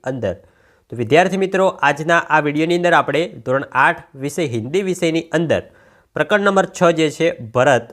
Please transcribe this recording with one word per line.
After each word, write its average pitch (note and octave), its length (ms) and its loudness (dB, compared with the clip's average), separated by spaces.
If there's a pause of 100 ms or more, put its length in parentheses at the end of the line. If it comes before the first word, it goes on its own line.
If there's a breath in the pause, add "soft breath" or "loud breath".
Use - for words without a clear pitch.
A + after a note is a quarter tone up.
(120)
અંદર. A2 220 -6 (560 soft breath)
તો A2+ 100 -12
વિદ્યાર્થી F3 440 2
મિત્રો, F#3+ 220 0 (220)
આજના D#3 320 2 (160)
આ D#3 120 4
વીડિયોની D#3+ 340 0
અંદર F3 180 2
આપણે C#3+ 240 0 (220)
ધોરણ C3+ 200 -2 (200)
આઠ E3 180 0 (220)
વિષય, D3+ 200 -4 (100)
હિન્દી C3+ 340 -4
વિષયની E3 360 -2 (140)
અંદર D#3+ 220 0 (540 soft breath)
પ્રકરણ G3+ 340 0
નંબર G3 180 0 (100)
છ - 40 -2 (180)
જે D#3+ 80 2 (100)
છે E3 140 0 (240)
ભરત B2 380 4